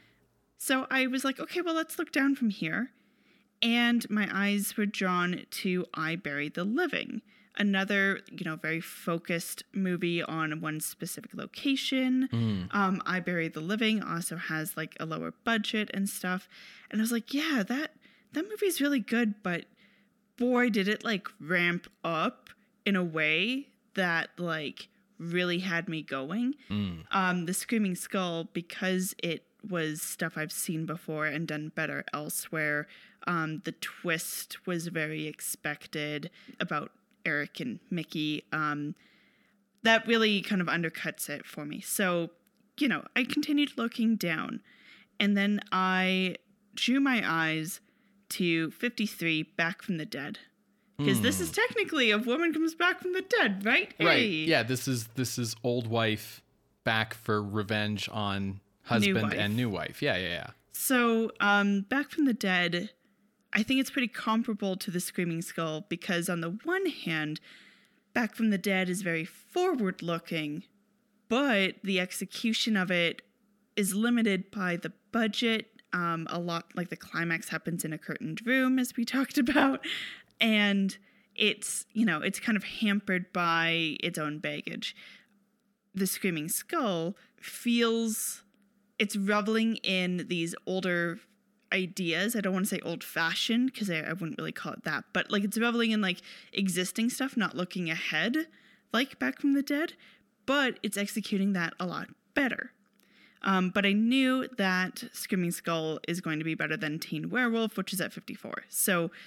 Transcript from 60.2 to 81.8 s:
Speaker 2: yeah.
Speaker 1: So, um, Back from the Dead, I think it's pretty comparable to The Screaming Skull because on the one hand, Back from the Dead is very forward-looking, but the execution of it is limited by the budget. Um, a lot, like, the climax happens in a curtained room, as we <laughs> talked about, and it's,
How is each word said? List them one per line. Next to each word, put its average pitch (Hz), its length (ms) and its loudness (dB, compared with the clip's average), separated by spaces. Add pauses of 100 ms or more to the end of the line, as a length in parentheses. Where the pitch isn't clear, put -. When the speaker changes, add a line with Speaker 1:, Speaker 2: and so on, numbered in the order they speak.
Speaker 2:
yeah. 85 220 -6 (220)
Speaker 1:
So, 233 680 2
um, 202 420 6
Back 277 280 -2
from 311 160 2
the 240 80 6
Dead, 180 560 0 (640)
I 214 120 4
think 262 160 2
it's 262 100 -2
pretty 247 180 0
comparable 220 680 -2
to 190 160 -8
The 175 80 -2
Screaming 170 420 -2
Skull 156 460 -6
because 175 400 -2
on 175 120 -2
the 165 100 -4
one 359 360 0
hand, 160 540 -2 (720)
Back 226 220 0
from 226 140 4
the 196 80 4
Dead 185 300 0
is 185 140 -2
very 165 220 -2
forward-looking, 170 1400 -2 (640)
but 226 540 2
the 190 160 0
execution 214 800 0
of 185 140 2
it 170 320 2 (540)
is 190 180 2
limited 220 560 2
by 180 260 -2
the 170 160 -6 (180)
budget. 226 580 0 (240)
Um, 170 380 0
a 170 80 -4
lot, 170 380 -4
like, 180 140 -2
the - 60 -8
climax 165 520 -4
happens 165 360 -2
in 156 80 -4
a 151 60 -6
curtained 156 480 -8
room, 262 320 4
as 247 180 -2
we 233 80 0
<laughs> - 120 -2
talked 269 220 0
about, 277 460 4 (560)
and 202 560 4 (380)
it's, - 580 -2